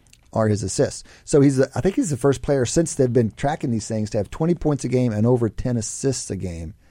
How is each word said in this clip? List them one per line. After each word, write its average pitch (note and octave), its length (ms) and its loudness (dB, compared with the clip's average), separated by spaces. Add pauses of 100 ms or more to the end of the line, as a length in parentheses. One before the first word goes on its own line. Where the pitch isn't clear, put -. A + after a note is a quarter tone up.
(340)
are A2 140 2
his G#2 140 0
assists. G#2 420 -2 (200)
So D3 160 4
he's, C#3 160 6
the, C3 180 2
I B2 60 -2
think F#3+ 160 0
he's A#3+ 140 -2
the C#3+ 80 0
first C#3 240 2
player C3+ 240 0
since E3 280 0
they've B2+ 180 2
been A2+ 240 2
tracking C#3+ 340 -4
these A2 180 -2
things G#2+ 220 -4
to A2+ 80 -2
have G2+ 120 -4
twenty E3 240 0
points D3 300 0
a C3 40 -4
game B2 240 0
and G#2 140 2
over A#2+ 220 2
ten A#2+ 300 -4
assists - 520 -4
a G2 60 -4
game. E2+ 380 -10 (160)